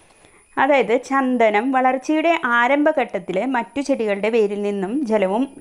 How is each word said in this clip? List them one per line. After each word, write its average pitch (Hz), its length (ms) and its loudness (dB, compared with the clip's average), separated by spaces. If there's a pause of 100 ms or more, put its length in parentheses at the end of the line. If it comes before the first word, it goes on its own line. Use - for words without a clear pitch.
(580)
അതായത് 254 460 2
ചന്ദനം 254 680 0
വളർച്ചയുടെ 302 720 0
ആരംഭഘട്ടത്തിൽ 240 1000 0
മറ്റു 247 340 -4
ചെടികളുടെ 214 500 -2
വേരിൽ 208 320 0
നിന്നും 202 440 -4
ജലവും 214 420 0 (120)